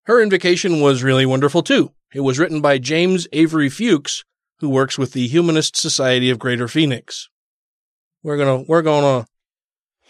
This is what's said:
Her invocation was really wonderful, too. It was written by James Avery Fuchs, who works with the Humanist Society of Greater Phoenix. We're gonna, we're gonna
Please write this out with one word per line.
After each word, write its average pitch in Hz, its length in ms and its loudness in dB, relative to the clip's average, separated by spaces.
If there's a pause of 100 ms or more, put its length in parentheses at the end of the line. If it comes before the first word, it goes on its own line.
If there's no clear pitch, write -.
Her 226 180 4
invocation 180 580 0
was 139 220 2
really 131 240 2
wonderful, 135 360 0
too. - 300 0 (220)
It 135 60 -6
was 135 180 0
written 156 220 -2
by 143 180 2
James 170 540 -2
Avery 156 360 2
Fuchs, 175 560 -2 (360)
who 151 80 -4
works 131 300 0
with 131 140 -4
the 123 160 -4
Humanist 160 480 0
Society 127 540 0
of 123 80 -2
Greater 123 300 -4
Phoenix. - 600 -4 (960)
We're 147 140 -6
gonna, 135 300 0
we're 160 160 2
gonna 143 440 2 (840)